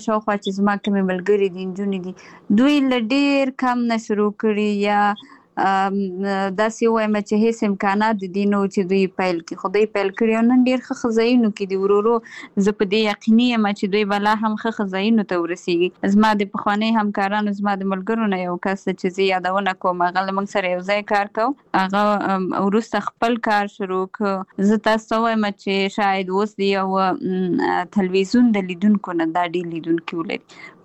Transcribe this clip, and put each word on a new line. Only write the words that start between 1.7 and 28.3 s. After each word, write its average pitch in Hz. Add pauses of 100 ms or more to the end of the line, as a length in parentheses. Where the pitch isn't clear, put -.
نجونې 196
دي، 180 (480)
دوی 294 (140)
له 254 (160)
ډېر 277 (200)
کم 247 (140)
نه 226
شروع 208 (120)
کړي 208 (200)
یا، 208 (600)
آم، 196 (640)
داسې 226
ووایم 214 (120)
چې 220
هیڅ 226
امکانات 208
د - (100)
دې 202
نه 202
و 196
چې 202 (100)
دوی 196 (160)
پیل 185
کړي، 175
خو 190
دوی 208 (100)
پیل 196 (100)
کړي 226
او 226
نن 254
ډېر 254
ښه، 262
ښه 247 (100)
ځایونو 233
کې 202
دي. 190
ورو 202
ورو 226 (500)
زه 208
په 220
دې 220 (100)
یقیني 226
یم 220 (100)
چې -
دوی 214
به 202
لا 214
هم 214
ښه، 226
ښه 208 (100)
ځایونو 208
ته 180
ورسېږي. 175 (260)
زما 220 (100)
د 202
پخواني 214
همکارانو، 208
زما 202
د 190
ملګرو 208
نه 185
یو 180 (100)
کس 196
چې 185 (140)
زه -
یادونه 185
کوم، 180
هغه 185
له 190
موږ 196 (100)
سره 190
یو 180
ځای 208 (140)
کار 202
کو. 220 (360)
هغه، 196 (300)
آم، 185 (160)
وروسته 208
خپل 233
کار 208
شروع 185 (140)
کړ. 196
زه 220 (140)
تاسو 220
ته 226
ووایم 220 (120)
چې 196
شاید 196
اوس 208
د - (120)
یو، 190 (100)
م، 180 (100)
تلویزیون 190